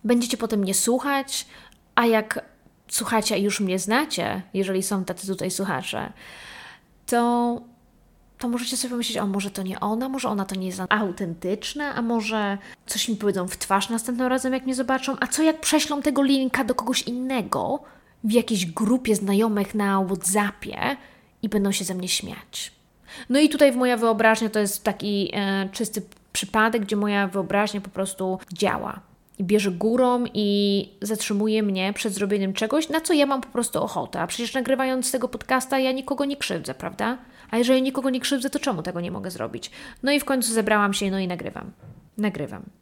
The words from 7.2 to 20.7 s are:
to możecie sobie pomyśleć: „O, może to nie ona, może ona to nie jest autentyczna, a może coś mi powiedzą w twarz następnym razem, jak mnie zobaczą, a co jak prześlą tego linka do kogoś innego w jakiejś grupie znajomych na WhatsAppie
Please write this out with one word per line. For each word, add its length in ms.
to 100
możecie 280
sobie 140
pomyśleć: 280
„O, 80
może 240
to 120
nie 180
ona, 280
może 200
ona 160
to 100
nie 120
jest 220
autentyczna, 1040
a 80
może 560
coś 220
mi 80
powiedzą 320
w 80
twarz 340
następnym 360
razem, 260
jak 120
mnie 100
zobaczą, 460
a 60
co 160
jak 180
prześlą 420
tego 200
linka 420
do 100
kogoś 280
innego 800
w 80
jakiejś 340
grupie 500
znajomych 580
na 300
WhatsAppie 920